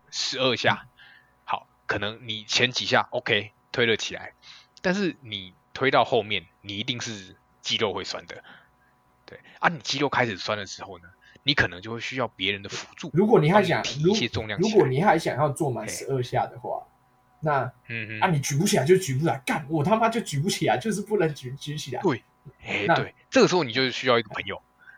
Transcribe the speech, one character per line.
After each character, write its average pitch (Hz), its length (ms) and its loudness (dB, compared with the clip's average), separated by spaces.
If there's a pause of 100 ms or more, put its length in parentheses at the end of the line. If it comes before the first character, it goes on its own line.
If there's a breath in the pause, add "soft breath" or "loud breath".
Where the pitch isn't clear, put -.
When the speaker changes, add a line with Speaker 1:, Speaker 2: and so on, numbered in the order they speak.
(120)
Speaker 1:
十 - 280 -4
二 131 160 4
下， - 280 2
Speaker 2:
嗯。 - 60 -20 (560 soft breath)
Speaker 1:
好， - 220 -6 (180)
可 - 120 -2
能 110 300 -6
你 107 160 -8
前 123 280 2
几 107 140 -4
下 110 260 4
OK， 107 400 0 (200)
推 123 140 2
了 113 100 4
起 - 180 -4
来， - 200 -14 (480 loud breath)
但 185 120 0
是 196 280 -2
你 101 320 -12 (200)
推 135 180 0
到 139 120 6
后 113 180 0
面， 101 240 -4 (160)
你 101 160 -10
一 107 60 -4
定 120 160 -6
是 98 360 -10 (260)
肌 113 160 -4
肉 104 160 0
会 95 100 -4
酸 85 240 -10
的。 - 160 -16 (840 loud breath)
对， - 140 -20 (200 loud breath)
啊， 165 100 4
你 165 100 -8
肌 - 200 -4
肉 147 80 2
开 127 180 2
始 104 120 -4
酸 107 200 -4
的 101 80 -6
时 - 180 -12
候 98 160 -16
呢， 87 60 -20 (380 soft breath)
你 143 100 -6
可 120 140 2
能 87 140 -10
就 110 100 -10
会 117 80 -8
需 127 180 -10
要 123 120 -2
别 95 220 -4
人 101 100 -4
的 98 80 -12
辅 - 260 -12
助， - 180 -12
Speaker 2:
如 196 140 4
果 214 120 6
你 151 120 4
还 - 120 6
想， 143 180 0
Speaker 1:
帮 101 120 -4
你 143 100 -6
提 170 60 4
一 214 40 4
些 180 140 0
重 - 200 -6
量 107 140 -2
起 214 80 2
来。 - 20 -2
Speaker 2:
如-， - 40 -2
如 190 60 8
果 139 80 4
你 131 120 0
还 202 160 6
想 156 200 -2
要 143 120 2
做 139 200 -2
满 110 180 -6
十 - 180 -8
二 135 120 -2
Speaker 1:
嘿。 123 60 0
Speaker 2:
下 117 240 0
的 - 120 -14
话， - 260 -6 (560)
那， 139 300 0 (160)
Speaker 1:
嗯 113 200 -8
哼。 110 140 -8
Speaker 2:
啊， 190 80 4
你 151 100 2
举 135 180 -2
不 170 80 2
起 202 120 2
来 131 80 2
就 180 100 8
举 135 200 0
不 131 40 0
起 160 60 0
来， 131 200 0
干， 208 240 -2
我 156 140 0
他 208 140 4
妈 226 100 4
就 226 140 0
举 143 180 -4
不 175 100 0
起 - 160 0
来， - 120 4
就 220 160 -2
是 196 80 -4
不 208 160 -2
能 160 180 2
举， 123 160 -12
举 147 260 -8
起 139 140 -10
来。 - 100 -8
Speaker 1:
对， 120 220 -2 (360)
嘿， - 280 -6
Speaker 2:
那 160 80 4
Speaker 1:
对， 110 180 -2 (160)
这 262 120 6
个 185 80 8
时 180 60 2
候 170 100 2
你 113 80 -8
就 131 160 2
需 131 180 -4
要 123 100 8
一 117 40 4
个 110 80 -6
朋 - 160 -8
友 92 160 -8 (360 loud breath)